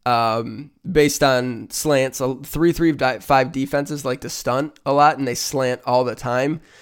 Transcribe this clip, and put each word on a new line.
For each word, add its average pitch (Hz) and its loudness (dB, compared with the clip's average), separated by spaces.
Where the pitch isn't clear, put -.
um, 117 -2
based 147 4
on 127 2
slants. 135 0
A 131 -2
three 151 0
three 165 2
five 131 0
defenses 143 -4
like 131 -4
to - -10
stunt 135 -4
a 139 0
lot, 143 4
and 135 -4
they 120 -4
slant 127 -4
all 127 2
the 117 -4
time, 131 -2